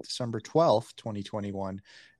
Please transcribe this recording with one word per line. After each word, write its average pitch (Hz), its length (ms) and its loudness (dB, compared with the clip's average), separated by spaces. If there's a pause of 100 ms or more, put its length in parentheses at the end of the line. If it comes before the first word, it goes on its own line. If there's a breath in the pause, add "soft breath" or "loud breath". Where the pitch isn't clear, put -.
December 117 380 -6
twelfth, 139 560 4
twenty 101 280 -8
twenty-one, 98 580 -6 (380 loud breath)